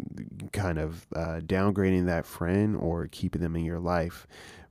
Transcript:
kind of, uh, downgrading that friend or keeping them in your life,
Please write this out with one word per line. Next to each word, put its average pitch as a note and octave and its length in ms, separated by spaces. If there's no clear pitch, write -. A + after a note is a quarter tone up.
kind F#2 260
of, D#2+ 340
uh, E2 280
downgrading F#2+ 640
that E2+ 200
friend G2 520
or E2 340
keeping F2 300
them E2 160
in E2 80
your E2+ 140
life, F2 460